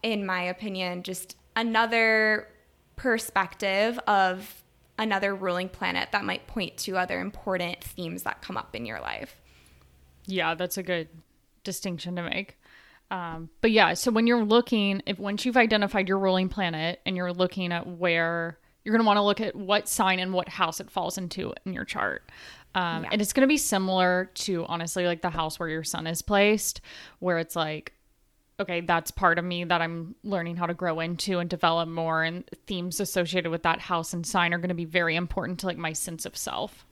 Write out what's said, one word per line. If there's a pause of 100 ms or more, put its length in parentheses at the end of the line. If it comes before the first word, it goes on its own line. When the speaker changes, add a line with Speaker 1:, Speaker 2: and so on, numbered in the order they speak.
Speaker 1:
in
my
opinion,
just (200)
another (460)
perspective
of (400)
another
ruling
planet
that
might
point
to
other
important
themes
that
come
up
in
your
life. (920)
Speaker 2:
Yeah,
that's
a
good (560)
distinction
to
make. (540)
Um, (100)
but
yeah,
so
when
you're
looking,
if
once
you've
identified
your
ruling
planet
and
you're
looking
at
where, (260)
you're
gonna
wanna
look
at
what
sign
and
what
house
it
falls
into (140)
in
your
chart. (440)
Um,
Speaker 1:
Yeah.
Speaker 2:
and
it's
gonna
be
similar
to,
honestly,
like,
the
house
where
your
sun
is
placed, (380)
where
it's
like, (680)
okay,
that's
part
of
me
that
I'm (100)
learning
how
to
grow
into
and
develop
more,
and (220)
themes
associated
with
that
house
and
sign
are
gonna
be
very
important
to,
like,
my
sense
of
self.